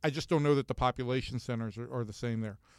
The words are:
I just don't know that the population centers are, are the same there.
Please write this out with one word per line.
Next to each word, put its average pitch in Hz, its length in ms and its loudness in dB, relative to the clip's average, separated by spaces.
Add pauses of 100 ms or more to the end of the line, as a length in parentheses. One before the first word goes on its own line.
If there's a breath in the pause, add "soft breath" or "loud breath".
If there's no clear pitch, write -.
I 160 80 4
just 143 180 -4
don't 156 140 4
know 147 140 6
that 135 100 2
the 127 80 -2
population 127 640 0
centers 113 400 -4
are, 117 160 -8
are 120 80 -2
the 107 100 -6
same 113 280 -2
there. 107 180 -6 (200 soft breath)